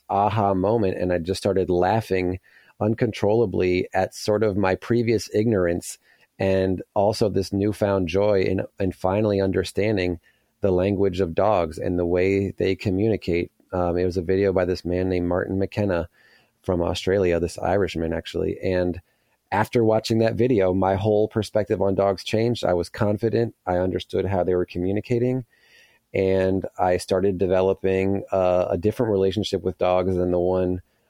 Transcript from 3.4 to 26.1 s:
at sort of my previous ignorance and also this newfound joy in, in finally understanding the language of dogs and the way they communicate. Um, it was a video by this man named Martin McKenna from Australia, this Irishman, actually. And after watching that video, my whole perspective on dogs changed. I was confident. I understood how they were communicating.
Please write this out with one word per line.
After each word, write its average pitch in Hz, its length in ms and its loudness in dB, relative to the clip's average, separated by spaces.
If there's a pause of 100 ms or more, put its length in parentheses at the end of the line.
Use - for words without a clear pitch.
at 92 220 -2
sort 104 260 0
of 104 160 0
my 95 160 2
previous 113 600 0
ignorance 98 640 0 (400)
and 95 420 0 (140)
also 107 340 2
this 95 240 -2
newfound 101 540 0
joy 98 340 2
in, 95 200 0 (180)
in 95 120 -2
finally 101 480 0
understanding 95 800 -2 (420)
the 98 100 2
language 92 480 2
of 85 160 -2
dogs 92 420 0
and 90 220 -2
the 87 80 0
way 95 500 2
they 95 180 0
communicate. 92 760 -2 (200)
Um, 87 240 0
it 90 100 0
was 90 120 -2
a 90 60 -2
video 95 280 2
by 90 140 2
this 90 180 -4
man 90 260 -2
named 87 180 0
Martin 92 320 -2
McKenna 95 500 -2 (540)
from 87 180 -2
Australia, 87 580 0
this 85 200 -4
Irishman, 82 540 -2
actually. 87 500 -4
And 90 360 0 (520)
after 110 320 0
watching 110 360 2
that 113 140 2
video, 104 400 2
my 95 220 2
whole 107 320 2
perspective 104 560 -2
on 98 100 0
dogs 98 300 0
changed. 113 420 -2
I 87 80 2
was 87 160 -2
confident. 113 640 -2 (140)
I 90 100 0
understood 92 480 -2
how 95 180 0
they 90 120 0
were 90 100 0
communicating. 117 800 -2 (720)